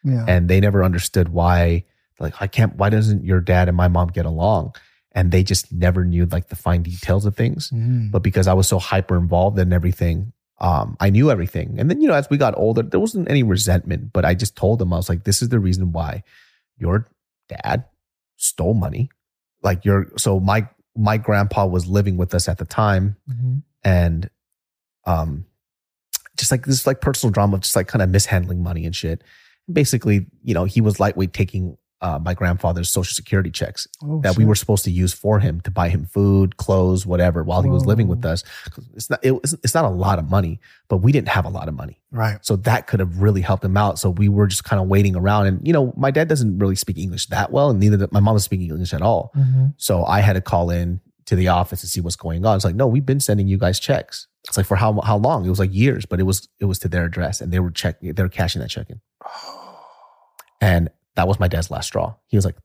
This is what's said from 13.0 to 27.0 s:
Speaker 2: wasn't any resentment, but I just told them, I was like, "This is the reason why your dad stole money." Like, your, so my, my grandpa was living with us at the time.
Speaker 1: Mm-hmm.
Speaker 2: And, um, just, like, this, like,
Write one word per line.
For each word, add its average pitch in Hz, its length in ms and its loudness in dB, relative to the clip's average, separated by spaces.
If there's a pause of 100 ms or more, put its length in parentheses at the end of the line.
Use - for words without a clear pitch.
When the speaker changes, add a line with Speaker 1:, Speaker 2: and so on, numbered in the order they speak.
Speaker 2:
wasn't 208 300 -2
any 139 140 2
resentment, 92 680 0
but 90 120 0
I 87 100 2
just 90 220 -6
told 113 240 0
them, 87 120 -2
I 85 40 -2
was 87 120 -4
like, 85 160 -4
"This 98 180 0
is 120 80 -2
the 120 100 2
reason 92 320 0
why 80 320 -6 (540)
your 95 280 -2 (420)
dad - 360 -6 (520)
stole - 380 -2
money." 113 360 -2 (520)
Like, 92 220 0
your, 98 320 2
so 95 240 0
my, 104 280 0 (280)
my 107 200 2
grandpa 101 500 0
was 90 200 0
living 98 300 0
with 87 180 -2
us 87 140 0
at 87 100 -4
the 98 60 -6
time. 101 520 0 (140)
Speaker 1:
Mm-hmm. 127 280 -2 (260)
Speaker 2:
And, 87 460 2 (760)
um, 80 400 -4 (960)
just, - 120 -2
like, 123 160 -2
this, 135 200 0
like, - 140 0